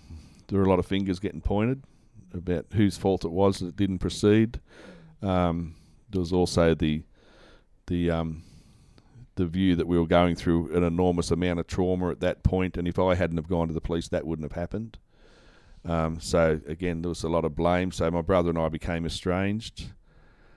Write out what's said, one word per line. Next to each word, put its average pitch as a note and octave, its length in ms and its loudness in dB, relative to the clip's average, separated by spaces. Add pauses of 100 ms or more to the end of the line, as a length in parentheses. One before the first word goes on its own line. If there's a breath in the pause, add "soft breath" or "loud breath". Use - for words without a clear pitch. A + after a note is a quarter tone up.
(480 loud breath)
there G2 100 0
were G2 80 4
a - 20 4
lot F#2 120 4
of F2 60 -2
fingers F#2+ 340 -2
getting F2 200 -8
pointed A2+ 440 -2 (500)
about F2 380 -4
whose G2+ 260 2
fault F#2+ 260 0
it E2 60 -6
was G2 300 2
that F2+ 80 -6
it F2 80 -12
didn't F#2+ 240 0
proceed. G#2+ 600 2 (640 loud breath)
Um, E2+ 540 0 (340 soft breath)
there F#2+ 100 -2
was E2+ 120 -4
also F2 420 4
the, D#2 300 0 (800 soft breath)
the, F2 240 0
um, E2 320 -2 (920 soft breath)
the F#2 100 0
view F2+ 300 2
that E2 100 0
we F2 120 2
were E2+ 80 2
going F2 280 4
through E2+ 420 0
an F2 60 4
enormous F2 480 0
amount F2 300 0
of E2 60 -6
trauma F2+ 440 -2
at - 100 -6
that F2+ 220 -2
point, F#2 340 0
and F2 100 -4
if F2 120 -4
I F#2 160 2
hadn't E2 240 0
have D#2+ 100 -6
gone E2+ 200 0
to D#2+ 60 -4
the D#2+ 60 -4
police, E2+ 280 -4
that D#2 180 -4
wouldn't D#2 180 -6
have C#2+ 140 -10
happened. G#2+ 400 -8 (880 soft breath)
Um, E2 340 -2
so, D#2+ 460 2
again, E2 340 -6
there E2+ 80 -4
was E2+ 140 -6
a E2 80 -4
lot E2 160 0
of D2+ 100 -6
blame. F2+ 340 2
So E2+ 200 -2
my E2+ 100 0
brother F2 300 2
and E2 80 0
I D#2+ 100 0
became E2 380 -4
estranged. F#2+ 800 -4 (720 soft breath)